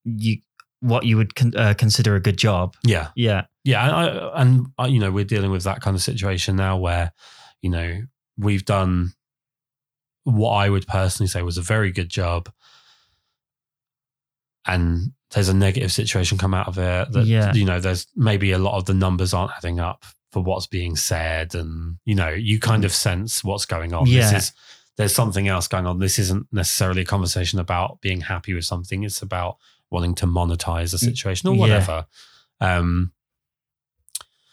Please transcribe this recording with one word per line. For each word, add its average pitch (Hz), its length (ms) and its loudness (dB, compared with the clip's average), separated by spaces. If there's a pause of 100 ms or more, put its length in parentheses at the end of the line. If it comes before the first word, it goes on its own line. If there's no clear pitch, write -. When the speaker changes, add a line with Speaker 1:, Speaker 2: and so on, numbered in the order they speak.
Speaker 1:
you, 110 340 -2 (420)
what 120 260 2
you 110 100 6
would 107 180 2
con-, 120 220 2
uh, 104 180 4
consider 107 420 2
a 95 40 2
good 95 180 0
job. 92 360 0 (100)
Speaker 2:
Yeah. 87 300 2
Speaker 1:
Yeah. 104 300 0 (180)
Speaker 2:
Yeah, 120 220 2
and 151 100 2
I, 143 480 -2
and 127 240 4 (120)
I, 123 80 0
you 127 120 2
know, 98 140 2
we're 101 120 0
dealing 101 260 0
with 90 140 -2
that 95 180 -4
kind 98 120 0
of 92 80 -2
situation 95 540 -2
now 95 220 0
where, 85 340 -2 (480)
you 87 80 -4
know, 85 320 -4 (380)
we've 101 260 0
done 92 480 0 (1120)
what 113 280 2
I 101 180 2
would 98 160 0
personally 95 420 0
say 87 140 -4
was 87 160 -4
a 87 40 -4
very 104 300 0
good 90 160 -4
job, 87 420 -4 (2250)
and 90 460 0 (200)
there's 98 180 2
a 95 40 4
negative 95 380 2
situation 98 460 0
come 95 160 0
out 95 140 -2
of 92 100 -6
it 90 340 -2
that, 113 140 4
Speaker 1:
Yeah. 107 260 4
Speaker 2:
you 104 140 4
know, 90 140 0
there's 92 260 -2 (100)
maybe 104 360 2
a 92 60 2
lot 98 200 0
of 90 80 -4
the 95 80 2
numbers 92 400 2
aren't 92 220 -2
adding 87 220 -6
up 87 260 -6 (280)
for 95 100 -2
what's 92 240 -4
being 87 300 -6
said, 82 580 -4
and, 82 520 -8
you 107 80 0
know, 90 160 2
you 107 300 -2
kind 110 260 2
of 92 80 -2
sense 98 500 -2
what's 101 220 -4
going 85 260 -6
on. 87 120 0
This 120 280 6
Speaker 1:
Yeah. 98 60 2
Speaker 2:
is, - 140 -4 (440)
there's 104 180 0
something 98 340 0
else 90 200 -2
going 90 180 -2
on. 90 120 -2
This 95 200 0
isn't 95 320 0
necessarily 92 520 0
a 87 40 -4
conversation 95 520 0
about 90 420 -2
being 90 220 -4
happy 90 320 -6
with 82 100 -4
something. 92 380 -6
It's 101 180 -8
about 92 360 -6 (340)
wanting 87 260 0
to 90 100 0
monetize 85 680 0
a 87 100 -2
Speaker 1:
Y-, 120 80 2
Speaker 2:
situation 98 380 -2
or - 40 4
Speaker 1:
yeah. 110 60 6
Speaker 2:
whatever. 92 460 4 (540)
Um, 87 520 2 (1400)